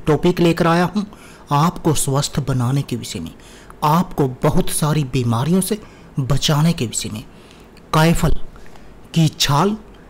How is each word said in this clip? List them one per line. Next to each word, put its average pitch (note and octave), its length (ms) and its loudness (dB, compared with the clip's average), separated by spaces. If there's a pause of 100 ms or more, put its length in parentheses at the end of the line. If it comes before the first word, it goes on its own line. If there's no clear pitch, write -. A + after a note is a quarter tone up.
topic E3+ 320 2
लेकर E3+ 280 2
आया E3+ 180 2
हूँ। G3 200 -4 (460)
आपको D3 420 0
स्वस्थ C#3 460 -2
बनाने B2+ 420 -2
के C#3 140 -6
विषय A2 240 -10
में, E2 120 -10 (520)
आपको D3+ 440 2 (160)
बहुत D#3 260 2
सारी D#3 340 0
बीमारियों B2+ 580 0
से G#3+ 180 -4 (400)
बचाने D3 540 2
के C#3 120 -4
विषय A2 240 -6
में। - 140 -10 (680)
कायफल D#3+ 420 4 (800)
की D#3+ 140 4
छाल, E3 480 0 (340)